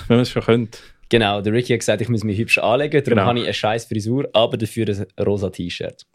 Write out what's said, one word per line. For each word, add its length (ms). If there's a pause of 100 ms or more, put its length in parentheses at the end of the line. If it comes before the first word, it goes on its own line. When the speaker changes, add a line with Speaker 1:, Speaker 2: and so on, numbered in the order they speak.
Speaker 1:
wenn 80
man 60
es 80
schon 120
könnte. 360 (320)
Speaker 2:
Genau, 320
der 100
Ricky 220
hat 60
gesagt, 200
ich 80
muss 160
mich 140
hübsch 200
anlegen, 340 (120)
darum 140
Speaker 1:
Genau. 80
Speaker 2:
habe 140
ich 40
eine 100
scheiß 320
Frisur, 460
aber 240
dafür 320
ein 180 (160)
rosa 280
T-Shirt. 640